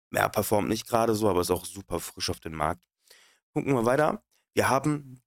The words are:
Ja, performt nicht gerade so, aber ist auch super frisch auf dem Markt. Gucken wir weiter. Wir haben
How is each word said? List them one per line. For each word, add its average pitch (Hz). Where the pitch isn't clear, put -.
Ja, 101
performt 104
nicht 110
gerade 113
so, 107
aber 90
ist 87
auch 87
super 90
frisch -
auf 87
dem 82
Markt. 78
Gucken 139
wir 117
weiter. 151
Wir 101
haben 135